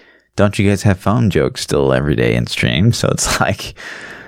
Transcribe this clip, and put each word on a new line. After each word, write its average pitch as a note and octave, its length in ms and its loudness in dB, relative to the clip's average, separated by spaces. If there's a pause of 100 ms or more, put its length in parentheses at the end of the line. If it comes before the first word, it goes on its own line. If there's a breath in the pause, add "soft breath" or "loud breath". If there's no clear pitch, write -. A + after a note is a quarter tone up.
(360 soft breath)
"Don't G2+ 240 2
you G2+ 100 4
guys G2+ 140 0
have G2 160 2
phone?" A2+ 300 2
jokes C#2 320 0
still C2+ 320 2
every C2+ 220 0
day A#1 200 0
in A#1 120 0
stream. E2 460 2
So - 160 -6
it's - 300 -2
<laughs> - 20 0
like, - 320 -4 (540 loud breath)